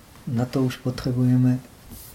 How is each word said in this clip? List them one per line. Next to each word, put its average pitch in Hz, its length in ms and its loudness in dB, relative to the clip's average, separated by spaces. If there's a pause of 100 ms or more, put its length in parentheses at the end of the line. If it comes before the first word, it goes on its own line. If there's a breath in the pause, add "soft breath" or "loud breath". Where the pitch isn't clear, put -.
(280)
na 123 180 0
to 135 180 -2
už 127 140 -2
potřebujeme 127 840 2 (560)